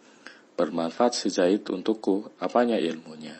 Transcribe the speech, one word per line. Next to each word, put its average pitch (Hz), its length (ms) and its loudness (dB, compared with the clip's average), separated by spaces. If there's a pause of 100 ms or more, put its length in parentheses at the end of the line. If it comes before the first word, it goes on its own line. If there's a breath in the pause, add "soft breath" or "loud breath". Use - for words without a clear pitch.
(540 loud breath)
Bermanfaat 85 600 0
si - 160 -2
Zaid 95 400 2
untukku, 98 600 -2 (120)
apanya? 117 360 2
Ilmunya 80 600 -6